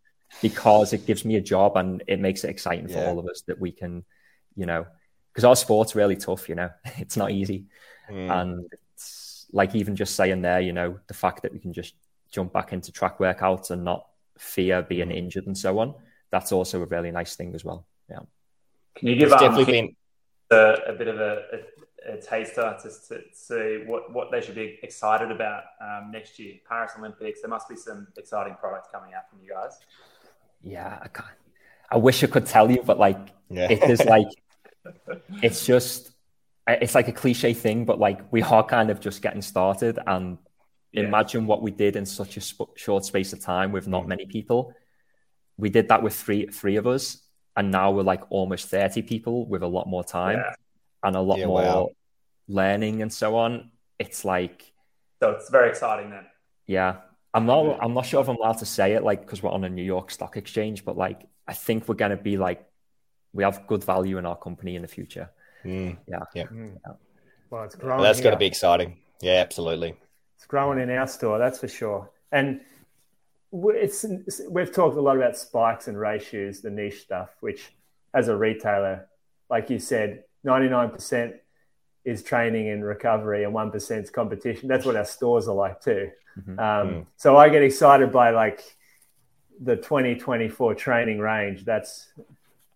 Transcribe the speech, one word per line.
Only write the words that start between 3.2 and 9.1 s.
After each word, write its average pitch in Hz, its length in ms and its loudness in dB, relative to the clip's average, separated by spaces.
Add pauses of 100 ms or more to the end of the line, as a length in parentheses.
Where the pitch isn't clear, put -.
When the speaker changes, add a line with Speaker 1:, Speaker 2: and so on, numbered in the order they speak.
Speaker 2:
us - 140 -12
that - 180 -10
we 90 120 -6
can, 87 320 -12 (520)
you 95 100 -6
know, 85 200 -4 (480)
'cause 110 100 -6
our 123 120 10
sport's 110 400 2
really 101 200 4
tough, 95 340 -6
you 82 60 -6
know, 87 220 -4
<laughs> - 200 -18
it's - 200 -8
not 101 140 -2
easy. 98 340 -4 (440)
Speaker 1:
Mm. 92 320 -4
Speaker 2:
And 87 280 -8 (240)
it's, - 580 -20